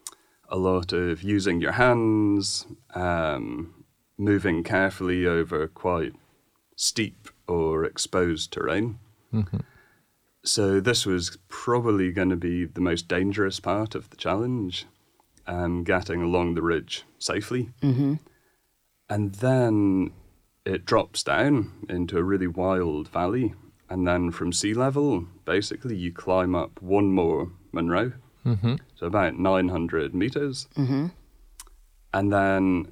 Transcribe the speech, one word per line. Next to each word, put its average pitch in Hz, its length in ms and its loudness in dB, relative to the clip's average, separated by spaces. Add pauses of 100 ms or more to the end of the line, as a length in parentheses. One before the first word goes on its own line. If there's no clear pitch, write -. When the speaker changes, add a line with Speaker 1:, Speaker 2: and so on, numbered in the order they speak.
(500)
Speaker 1:
a 95 80 -4
lot 92 360 0
of 87 300 0
using 95 380 2
your 71 120 0
hands, 110 920 2 (300)
um, 80 800 -4 (440)
moving 95 460 2
carefully 92 640 0
over 82 420 0
quite 82 460 -2 (640)
steep - 520 -4 (200)
or 80 380 0
exposed 87 680 -2
terrain. 104 460 -2 (340)
Speaker 2:
Mm-hmm. 110 240 -2 (880)
Speaker 1:
So 98 340 2
this - 260 2
was 90 320 -2 (120)
probably 113 640 0
gonna 92 260 2
be 87 280 -2
the 80 160 -6
most 85 260 0
dangerous 98 520 0
part 107 360 -2
of - 140 -10
the - 60 -20
challenge, 104 720 -4 (600)
um, 87 360 -2
getting 87 380 0
along 87 320 2
the 80 80 -2
ridge 82 420 -2 (160)
safely. 117 500 -4 (120)
Speaker 3:
Mm-hmm. 139 340 2 (960)
Speaker 1:
And 104 260 -2
then 107 760 4 (540)
it 92 200 -4
drops - 380 0
down 110 480 2 (160)
into 87 300 -2
a 87 60 2
really 92 240 0
wild 87 640 -2
valley. 104 440 0 (360)
And 92 160 -2
then 87 260 2
from 85 200 -4
sea 104 220 -2
level, 131 520 0 (200)
basically 101 500 -2
you 87 160 -4
climb 92 440 0
up - 260 -4
one 98 320 4
more 82 360 2 (220)
Munro. 85 420 0 (320)
Speaker 2:
Mm-hmm. 117 300 0 (200)
Speaker 1:
So 85 120 -8
about 87 320 0
nine 95 300 2
hundred 82 440 -2
meters. 131 600 -4
Speaker 3:
Mm-hmm. 139 320 0 (1080)
Speaker 1:
And 101 200 2
then 95 580 2